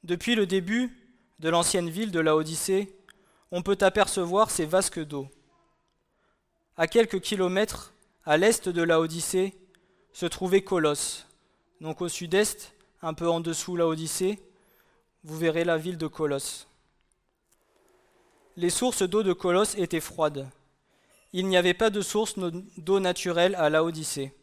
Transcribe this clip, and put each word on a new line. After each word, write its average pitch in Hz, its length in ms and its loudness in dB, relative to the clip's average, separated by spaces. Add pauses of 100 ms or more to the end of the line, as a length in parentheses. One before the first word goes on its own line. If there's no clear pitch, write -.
Depuis 175 320 -2
le 208 100 2
début 190 500 -2 (440)
de 160 100 -2
l'ancienne 170 400 2
ville 202 220 -6
de 170 80 0
Laodicée, 160 760 0 (560)
on 180 100 -4
peut 196 200 0
apercevoir 196 720 2
ces 165 140 -2
vasques 175 380 0
d'eau. 143 240 -8 (1500)
À 165 100 2
quelques 226 320 2
kilomètres 185 760 -2 (300)
à 151 140 4
l'est 208 320 4
de 170 140 -2
Laodicée 165 720 0 (600)
se - 120 -6
trouvait 185 380 0
Colosse. 156 640 -2 (540)
Donc 156 200 -8
au 175 60 -4
sud-est, 180 680 -2 (280)
un 160 120 -6
peu 170 160 -2
en 170 120 2
dessous 170 340 -4
Laodicée, 170 680 0 (840)
vous 156 140 -12
verrez 165 280 0
la 170 120 2
ville 170 200 -6
de 160 100 -4
Colosse. 143 600 -4 (1900)
Les 175 140 0
sources 233 340 0
d'eau 196 200 0
de 190 100 2
Colosse 185 420 0
étaient 175 240 -2
froides. 147 480 -4 (840)
Il 185 140 -2
n'y 190 100 4
avait 180 160 4
pas 220 160 2
de 202 120 -4
source 214 360 -2
no-, 180 260 -6 (140)
d'eau 185 220 2
naturelle 180 560 2
à 160 140 2
Laodicée. 156 720 -2